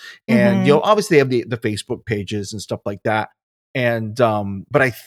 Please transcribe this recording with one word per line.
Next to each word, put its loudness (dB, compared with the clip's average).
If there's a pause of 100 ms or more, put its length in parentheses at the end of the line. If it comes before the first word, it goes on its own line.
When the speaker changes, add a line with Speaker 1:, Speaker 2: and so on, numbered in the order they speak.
(280)
Speaker 1:
and, 4
you 2
Speaker 2:
Mm-hmm. 2
Speaker 1:
know, 6
obviously 2
they 8
have 4
the, 0
the -6
Facebook -6
pages -6
and -10
stuff -8
like -8
that. -2 (440)
And, -2
um, -2
but 2
I 0 (140)